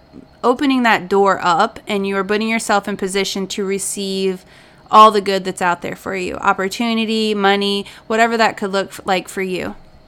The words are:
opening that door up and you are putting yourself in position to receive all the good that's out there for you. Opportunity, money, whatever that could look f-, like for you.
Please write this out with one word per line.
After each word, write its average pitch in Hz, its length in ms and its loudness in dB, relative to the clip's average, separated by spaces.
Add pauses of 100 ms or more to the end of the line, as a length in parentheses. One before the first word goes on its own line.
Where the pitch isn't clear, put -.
(440)
opening 262 400 2
that 185 260 2
door 196 320 4
up 196 460 0
and 196 180 -4
you 196 100 -4
are 196 80 -2
putting 208 240 -2
yourself 220 400 -2
in 202 100 -6
position 190 500 -4
to 196 180 -6
receive 190 800 -4 (460)
all 214 180 10
the 208 120 0
good 190 220 -2
that's 185 200 -6
out 175 180 0
there 180 140 -8
for - 200 -8
you. 180 200 -6
Opportunity, 220 960 0
money, 202 540 0 (180)
whatever 226 320 2
that 220 200 2
could 196 140 -6
look 190 180 -2
f-, - 160 -16
like 185 220 0
for - 140 -8
you. 185 320 -6 (340)